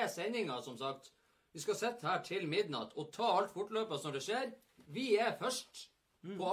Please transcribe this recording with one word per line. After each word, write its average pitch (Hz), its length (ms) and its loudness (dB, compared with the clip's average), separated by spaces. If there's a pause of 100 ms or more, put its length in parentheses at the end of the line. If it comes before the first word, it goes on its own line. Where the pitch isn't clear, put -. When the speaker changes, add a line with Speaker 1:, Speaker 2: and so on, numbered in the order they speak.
Speaker 1:
sendinger, 175 560 -2
som 127 160 -8
sagt. 135 320 -4 (440)
Vi 156 60 -8
skal 208 140 0
sitte 233 320 0
her 175 160 2
til 190 260 -2
midnatt 151 480 0
og 151 160 -4
ta 233 140 2 (100)
alt 202 160 2
fortløpende 208 540 -2
når 139 100 -2
det 131 60 -4
skjer. 247 300 0 (340)
Vi 226 300 -2
er 220 200 2
først - 520 -4 (340)
Speaker 2:
Mm. 190 160 -8
Speaker 1:
på 185 140 0